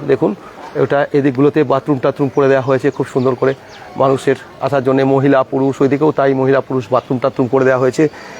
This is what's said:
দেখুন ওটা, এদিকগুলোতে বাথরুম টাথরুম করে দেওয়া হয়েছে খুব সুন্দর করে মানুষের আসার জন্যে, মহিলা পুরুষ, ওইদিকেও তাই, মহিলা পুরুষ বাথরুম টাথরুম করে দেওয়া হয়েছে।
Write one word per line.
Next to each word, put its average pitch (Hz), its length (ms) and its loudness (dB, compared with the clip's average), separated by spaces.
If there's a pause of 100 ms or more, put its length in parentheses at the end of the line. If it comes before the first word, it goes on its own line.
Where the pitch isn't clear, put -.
(100)
দেখুন 156 220 0 (500)
ওটা, 139 160 0 (140)
এদিকগুলোতে 143 480 2 (120)
বাথরুম 135 260 -2
টাথরুম 139 360 -2
করে 139 140 2
দেওয়া 135 200 2
হয়েছে 135 280 0
খুব 139 180 -4
সুন্দর 127 260 0
করে 135 120 2 (440)
মানুষের 131 400 0 (240)
আসার 135 260 -2
জন্যে, 135 180 2
মহিলা 135 380 4
পুরুষ, 135 400 -2
ওইদিকেও 143 360 2
তাই, 139 160 2
মহিলা 131 260 2
পুরুষ 131 240 -4 (100)
বাথরুম 127 240 -2
টাথরুম 131 300 -2
করে 131 200 2
দেওয়া 131 160 2
হয়েছে। 131 200 2 (360)